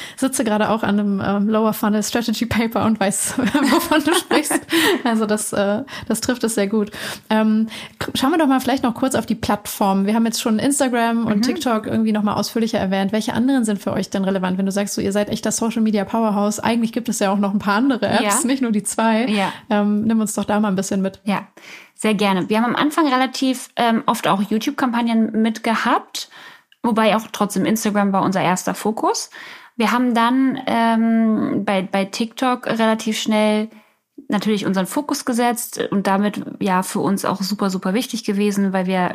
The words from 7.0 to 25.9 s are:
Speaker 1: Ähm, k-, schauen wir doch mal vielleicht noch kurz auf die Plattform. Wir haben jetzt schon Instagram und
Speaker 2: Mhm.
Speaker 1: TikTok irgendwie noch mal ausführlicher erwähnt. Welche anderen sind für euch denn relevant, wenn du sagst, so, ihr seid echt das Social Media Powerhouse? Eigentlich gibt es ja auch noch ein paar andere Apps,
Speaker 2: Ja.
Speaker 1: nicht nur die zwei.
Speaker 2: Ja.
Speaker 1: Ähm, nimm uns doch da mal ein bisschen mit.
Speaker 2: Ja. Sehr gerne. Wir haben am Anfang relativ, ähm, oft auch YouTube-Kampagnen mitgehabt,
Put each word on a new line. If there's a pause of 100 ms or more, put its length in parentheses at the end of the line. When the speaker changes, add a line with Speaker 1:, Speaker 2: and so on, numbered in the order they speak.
Speaker 1:
Ähm, (300)
k-,
schauen
wir
doch
mal
vielleicht
noch
kurz
auf
die
Plattform.
Wir
haben
jetzt
schon
Instagram
und
Speaker 2:
Mhm.
Speaker 1:
TikTok
irgendwie
noch
mal
ausführlicher
erwähnt.
Welche
anderen
sind
für
euch
denn
relevant,
wenn
du
sagst,
so,
ihr
seid
echt
das
Social
Media
Powerhouse?
Eigentlich
gibt
es
ja
auch
noch
ein
paar
andere
Apps,
Speaker 2:
Ja.
Speaker 1:
nicht
nur
die
zwei.
Speaker 2:
Ja. (180)
Speaker 1:
Ähm,
nimm
uns
doch
da
mal
ein
bisschen
mit.
Speaker 2:
Ja. (500)
Sehr
gerne.
Wir
haben
am
Anfang
relativ,
ähm,
oft
auch
YouTube-Kampagnen
mitgehabt, (540)